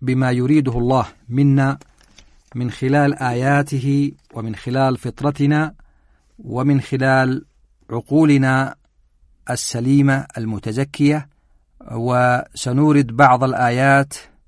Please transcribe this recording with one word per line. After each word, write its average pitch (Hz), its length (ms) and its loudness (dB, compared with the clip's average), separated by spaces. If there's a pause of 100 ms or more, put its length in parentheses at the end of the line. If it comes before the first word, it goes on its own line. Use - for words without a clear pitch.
بما 127 280 0
يريده 127 480 0
الله 120 280 0 (220)
منا 139 500 2 (760)
من 123 160 -6
خلال 143 480 0
آياته، 139 920 -2 (220)
ومن 113 220 -8
خلال 131 400 -2
فطرتنا، 143 800 -2 (640)
ومن 135 420 -2
خلال 131 640 0 (460)
عقولنا 135 840 2 (760)
السليمة 135 760 0 (120)
المتزكية، 139 960 -4 (560)
وسنورد 123 1120 0
بعض 127 380 2
الآيات 131 720 0 (340)